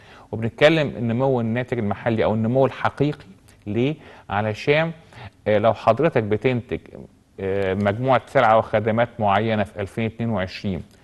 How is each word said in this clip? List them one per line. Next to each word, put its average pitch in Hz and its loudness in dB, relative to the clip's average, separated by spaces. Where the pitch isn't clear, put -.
وبنتكلم 143 2
النمو 120 -2
الناتج 117 -4
المحلي 107 -2
أو 98 2
النمو 117 2
الحقيقي. - -4
ليه؟ 120 -2
علشان، 110 0
آه، 104 4
لو 110 4
حضرتك 127 2
بتنتج، 107 -2
آه، 95 -2
مجموعة 110 2
سلع 117 4
وخدمات 110 2
معينة 107 0
في - -8
ألفين 104 -6
اتنين 117 -6
وعشرين 95 -6